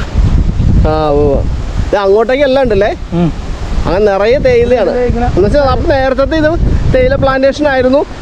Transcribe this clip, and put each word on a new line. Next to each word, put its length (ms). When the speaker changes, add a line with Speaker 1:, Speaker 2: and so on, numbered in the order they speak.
Speaker 1:
ആ, 220
ഉവ്വ്. 280
ഇത് 80
അങ്ങോട്ടേക്ക് 480
എല്ലാം 200
ഉണ്ടല്ലേ? 300
Speaker 2:
ഉം. 200
Speaker 1:
അങ്ങനെ 260
നിറയെ 260
തേയിലയാണ്. 520
Speaker 2:
തേയില 160
ഇങ്ങനെ 200
Speaker 1:
എന്നുവെച്ചാൽ 340
അപ്പം 300
നേരത്തെ 460
ഇത് 140
തേയില 200
പ്ലാന്റേഷൻ 540
ആയിരുന്നു. 360